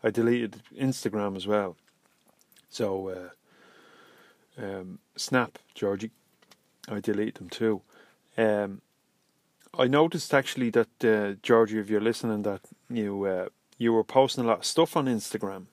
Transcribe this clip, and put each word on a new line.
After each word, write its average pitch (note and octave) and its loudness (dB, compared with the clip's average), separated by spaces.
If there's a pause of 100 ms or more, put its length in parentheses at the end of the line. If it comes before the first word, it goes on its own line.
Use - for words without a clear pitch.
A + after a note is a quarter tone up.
I A#2 2
deleted A#2 0 (120)
Instagram G#2 -2
as F#2+ -8
well." G#2 0 (960)
So, F#2+ -6 (1300)
uh, A#2+ -12
um, F#2 -12 (180)
snap, - -2 (160)
Georgie. G2+ -4 (760)
I G#2 -6
deleted G#2+ -2
them F2 -16
too. A2 -2 (540)
Um, G#2 0 (960)
I C3 4
noticed D3+ 4
actually C3 0
that, - 0
uh, G#2 2
Georgie, A2+ 4
if G#2 -4
you're G#2 2
listening, A2 -2
that G2 -4 (280)
you, G2+ -4
uh, F#2 -2 (280)
you A#2 2
were A2 4
posting C3 2
a - 2
lot A2 2
of - -12
stuff - 2
on C#3+ 0
Instagram. G#2 -4